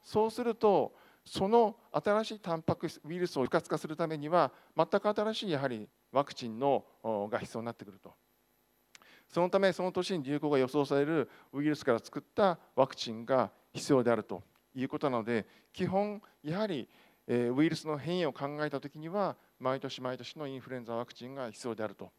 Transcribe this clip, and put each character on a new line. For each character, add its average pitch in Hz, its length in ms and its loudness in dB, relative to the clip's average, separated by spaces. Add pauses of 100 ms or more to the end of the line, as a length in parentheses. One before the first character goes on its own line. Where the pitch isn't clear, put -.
そ 220 220 0
う 220 40 -4
す 247 140 -6
る 233 100 0
と、 190 400 4 (300)
そ - 240 -2
の 226 280 6 (140)
新 214 340 2
し 220 120 -8
い - 20 -16
タ 170 160 -4
ン 160 80 -4
パ 170 140 0
ク 170 120 -6
質、 - 160 -10
ウ 151 80 -10
イ 180 60 -6
ル 180 80 0
ス - 120 -6
を 127 60 4
不 120 60 -2
活 160 180 2
化 160 80 0
す 156 120 -6
る 151 80 -6
た 165 100 0
め 156 100 -4
に 147 120 -8
は、 160 240 4 (240)
全 160 100 4
く 202 220 2
新 214 260 0
し 220 140 -6
い - 20 -2
や 139 100 2
は 139 60 0
り 110 220 -4 (240)
ワ 139 120 4
ク - 80 -8
チ 127 140 -10
ン 113 140 -8
の、 135 240 2 (180)
お、 107 260 -2
が 110 120 -2
必 101 160 -10
要 113 60 -6
に 117 40 -8
な 117 60 -6
っ - 20 -12
て - 100 -16
く 101 60 -16
る 95 80 -20
と。 - 160 -20 (1120)
そ 170 140 0
の 180 80 2
た 196 80 4
め、 190 160 6
そ 180 80 -4
の 180 100 -2
年 185 240 -2
に 143 80 -4
流 143 160 -2
行 151 80 0
が 147 100 4
予 131 80 6
想 143 200 2
さ 143 80 0
れ 143 100 4
る 147 240 0 (240)
ウ 139 100 -4
イ 151 40 0
ル 151 100 2
ス - 80 -14
か 131 80 4
ら 113 60 4
作 - 220 -10
っ - 20 -20
た 196 360 2 (160)
ワ 131 140 6
ク - 80 -14
チ 117 160 -8
ン 113 140 -10
が 127 240 2 (240)
必 - 180 -2
要 127 100 6
で 120 80 4
あ 113 60 4
る 107 80 -4
と 90 180 -8 (320)
い 127 100 -4
う 139 40 -6
こ 151 100 -6
と 143 120 0
な 123 80 0
の 107 60 -2
で、 113 220 0 (280)
基 185 120 -2
本、 202 360 -2 (200)
や 165 180 -6
は 220 60 0
り、 143 220 -6 (380)
え 120 240 2
ー、 123 40 -2
ウ 143 80 4
イ 165 60 6
ル 160 80 0
ス - 100 -10
の 151 120 -4
変 170 220 -4
異 165 60 0
を 127 60 -2
考 143 320 -6
え 151 60 -4
た 139 100 -4
と 143 80 -14
き 156 100 -16
に 160 120 -12
は、 190 260 -2 (220)
毎 131 220 -2
年 135 200 -8
毎 127 160 -4
年 123 220 -14
の 151 80 -8
イ 135 80 -8
ン 131 80 -10
フ 123 80 -16
ル 131 60 -6
エ - 20 -6
ン 117 80 -10
ザ 117 100 -4
ワ 120 80 -4
ク - 80 -14
チ 123 160 -14
ン 139 60 -14
が 127 160 -8
必 - 160 -12
要 117 80 -4
で 110 100 -4
あ 104 40 -4
る 98 60 -8
と。 95 240 -14